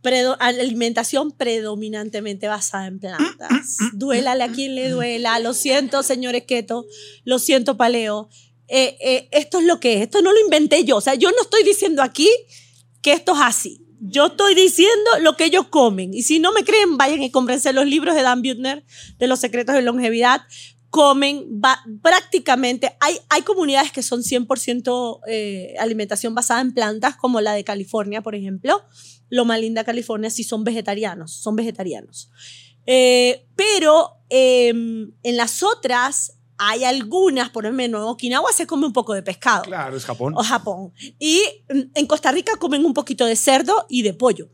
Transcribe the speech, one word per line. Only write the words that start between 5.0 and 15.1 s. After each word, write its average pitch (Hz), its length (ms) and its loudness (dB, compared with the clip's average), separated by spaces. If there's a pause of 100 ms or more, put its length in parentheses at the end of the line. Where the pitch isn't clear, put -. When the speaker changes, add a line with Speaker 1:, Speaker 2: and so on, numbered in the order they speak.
Speaker 1:
Lo 233 160 -4
siento, 277 480 0
señores 247 440 -4
keto. 233 380 -4 (380)
Lo 254 160 0
siento, 269 360 2
paleo. 220 540 0 (380)
Eh, 262 340 0
eh, 254 300 -2
esto 302 300 0
es 330 40 4
lo 339 140 4
que 233 160 2
es. 196 80 0
Esto 403 180 0
no 381 100 4
lo 440 100 8
inventé 302 420 4
yo. 226 140 2
O 202 40 0
sea, 269 140 2
yo 349 160 4
no 480 100 2
estoy 415 220 4
diciendo 330 400 2
aquí 285 260 2 (720)
que 285 120 4
esto - 200 0
es - 80 0
así. 226 420 -2 (160)
Yo 254 280 2
estoy 403 260 2
diciendo 403 560 4 (120)